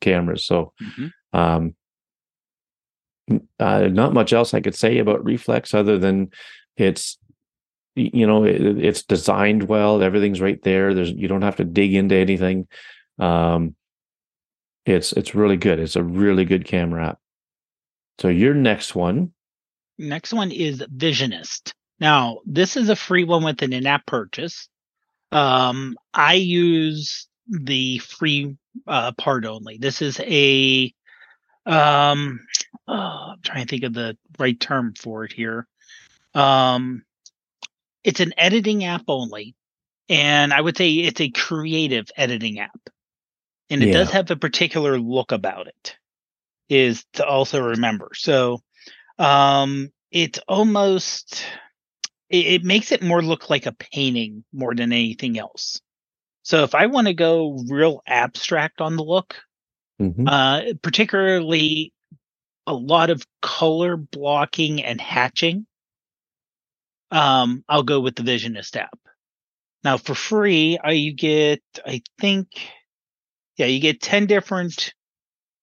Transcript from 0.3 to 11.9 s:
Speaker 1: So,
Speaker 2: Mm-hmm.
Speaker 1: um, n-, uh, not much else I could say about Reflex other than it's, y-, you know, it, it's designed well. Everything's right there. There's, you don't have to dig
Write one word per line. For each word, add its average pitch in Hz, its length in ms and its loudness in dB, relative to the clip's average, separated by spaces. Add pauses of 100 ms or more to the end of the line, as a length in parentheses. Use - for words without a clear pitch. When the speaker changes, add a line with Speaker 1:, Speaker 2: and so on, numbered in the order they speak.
Speaker 1:
So, 85 360 -2
Speaker 2:
Mm-hmm. - 260 -12 (320)
Speaker 1:
um, 82 360 0 (1500)
n-, - 180 0 (120)
uh, 101 320 2
not 110 220 2
much 113 200 4
else 117 200 2
I 113 80 0
could 104 140 -4
say 113 240 2
about 104 240 0
Reflex 117 500 -2
other 104 240 2
than 95 320 0 (480)
it's, - 400 -2 (800)
y-, - 180 -2
you 117 140 4
know, 107 160 6
it, 98 180 2
it's 104 420 2
designed 104 640 2
well. 104 340 4
Everything's 95 400 2
right 98 220 0
there. 95 300 2
There's, 87 180 0
you 92 160 -6
don't 95 140 0
have 101 160 0
to 101 60 0
dig 95 300 2